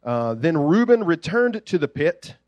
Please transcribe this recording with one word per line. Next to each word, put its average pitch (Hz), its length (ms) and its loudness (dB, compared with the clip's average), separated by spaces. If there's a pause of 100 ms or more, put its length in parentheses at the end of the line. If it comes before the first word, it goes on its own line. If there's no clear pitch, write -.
Uh, 117 320 -2
"Then 156 240 0
Reuben 226 460 4
returned 208 600 -2
to 185 140 -2
the 147 80 -2
pit - 480 -4 (120)